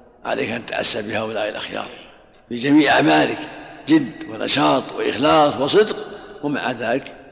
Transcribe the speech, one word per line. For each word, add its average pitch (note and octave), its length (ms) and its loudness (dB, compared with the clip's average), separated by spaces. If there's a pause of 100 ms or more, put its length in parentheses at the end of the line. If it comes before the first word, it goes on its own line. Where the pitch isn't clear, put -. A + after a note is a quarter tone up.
(260)
عليك A#2 240 -4
أن A#2 160 -6
تأسى - 360 -4
بهؤلاء G#2+ 480 -4
الأخيار G#2 400 -8 (600)
في A#2+ 60 -6
جميع C#3 360 4
أعمالك، C3 460 4 (500)
جد D3 260 4 (160)
ونشاط A2+ 540 0 (140)
وإخلاص C#3 600 4
وصدق، F#3+ 380 4 (480)
ومع B2+ 280 -2
ذلك A#2+ 420 -4 (180)